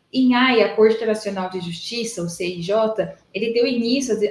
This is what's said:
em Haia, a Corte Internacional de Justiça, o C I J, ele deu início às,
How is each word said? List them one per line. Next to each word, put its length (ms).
em 220
Haia, 320
a 80
Corte 220
Internacional 540
de 100
Justiça, 600
o 80
C 200
I 140
J, 540
ele 200
deu 120
início 480
às, 180